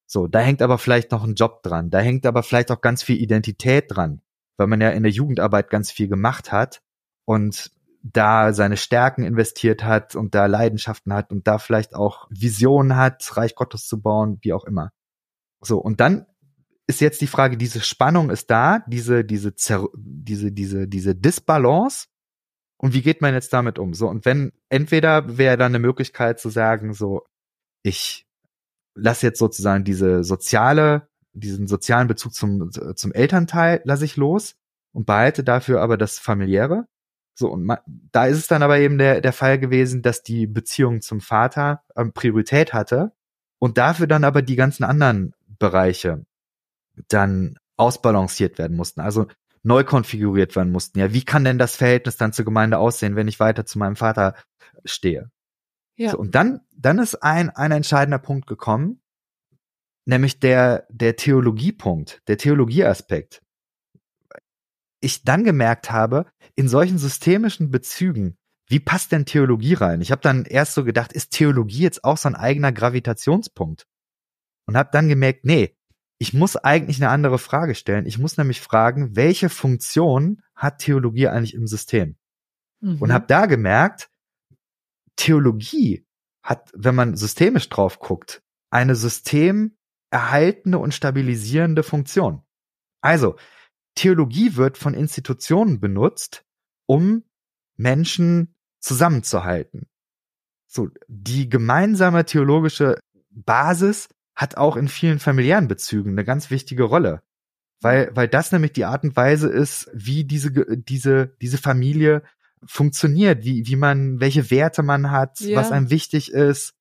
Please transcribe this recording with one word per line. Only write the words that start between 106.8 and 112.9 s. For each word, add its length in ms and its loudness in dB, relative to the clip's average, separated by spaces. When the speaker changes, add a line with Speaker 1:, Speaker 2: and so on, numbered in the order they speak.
Speaker 1:
Rolle, 380 0
weil, 340 2
weil 140 2
das 220 0
nämlich 200 2
die 140 -2
Art 180 -4
und 120 -2
Weise 340 2
ist, 440 -2
wie 300 -4
diese 300 -4
Ge-, 240 0
diese, 640 0
diese 160 -4
Familie 640 2
funktioniert, 800 2